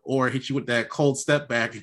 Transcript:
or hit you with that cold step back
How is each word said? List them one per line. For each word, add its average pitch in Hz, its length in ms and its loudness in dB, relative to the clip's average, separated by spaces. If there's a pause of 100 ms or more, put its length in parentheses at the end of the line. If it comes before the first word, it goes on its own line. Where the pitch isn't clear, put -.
or 131 260 0
hit 127 180 -4
you 135 60 -4
with 131 140 -4
that 117 220 0
cold 139 280 2
step 147 300 0
back 117 360 -2